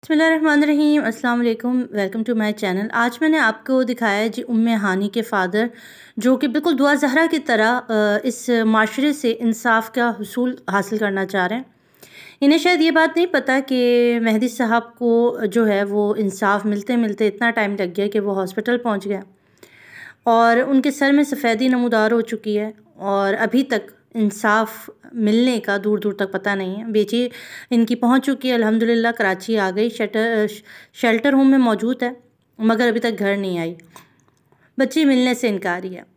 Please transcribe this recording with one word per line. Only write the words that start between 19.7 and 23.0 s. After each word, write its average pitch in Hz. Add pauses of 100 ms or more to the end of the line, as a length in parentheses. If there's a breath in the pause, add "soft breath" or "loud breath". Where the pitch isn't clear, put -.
और 233
उनके 269
सर 277
में 285
सफ़ेदी 254
नमूदार 233
हो 226
चुकी 220
है 214 (260)
और 196